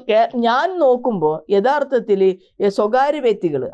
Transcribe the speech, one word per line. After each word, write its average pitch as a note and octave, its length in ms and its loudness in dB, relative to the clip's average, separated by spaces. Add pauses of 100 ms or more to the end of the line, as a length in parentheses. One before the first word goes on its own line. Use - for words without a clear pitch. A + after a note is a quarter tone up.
കേ-, E4 260 2
ഞാൻ C4 440 0
നോക്കുമ്പോ B3 680 0
യഥാർത്ഥത്തില് G#3+ 840 0 (280)
ഈ G3+ 60 2
സ്വകാര്യ B3+ 500 0
വ്യക്തികള്, E3+ 540 -2